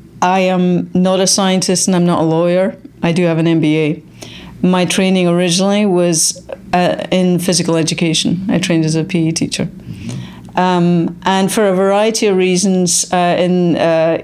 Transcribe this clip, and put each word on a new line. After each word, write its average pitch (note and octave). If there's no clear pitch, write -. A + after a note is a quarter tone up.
I F#3
am F3+
not F#3
a F#3+
scientist F#3
and F#3
I'm F3
not F3
a D#3+
lawyer. F3
I E3+
do F3+
have E3
an E3
M E3
B D#3
A. D3+
My F3+
training F#3
originally F#3
was, F3
uh, F3+
in F3+
physical E3+
education. E3
I F3
trained E3
as D#3
a D#3+
P D#3+
E -
teacher. -
Um, F3
and F#3+
for G#3+
a F#3
variety G#3
of F#3+
reasons, F#3
uh, F3
in, F3+
uh, E3